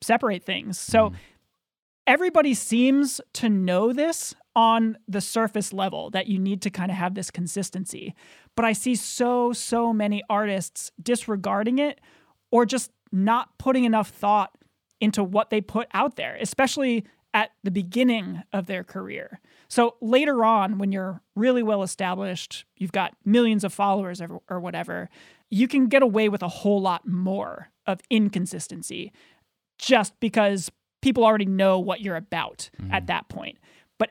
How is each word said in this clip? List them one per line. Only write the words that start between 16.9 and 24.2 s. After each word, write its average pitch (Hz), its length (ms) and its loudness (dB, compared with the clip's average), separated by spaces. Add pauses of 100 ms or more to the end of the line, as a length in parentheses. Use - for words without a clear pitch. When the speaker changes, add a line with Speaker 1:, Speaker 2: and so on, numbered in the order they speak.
Speaker 1:
at 214 180 0 (120)
the 196 80 -2
beginning 190 800 0
of 196 160 -4
their 180 160 -6
career. 190 560 -14 (300)
So 233 320 2
later 254 420 4
on, 208 360 4
when 196 120 0
you're 190 300 -6 (120)
really 240 300 2
well 214 180 0
established, 185 840 -6 (100)
you've 185 160 -6
got 190 320 -4
millions 220 400 4
of 196 100 -4
followers 196 480 -2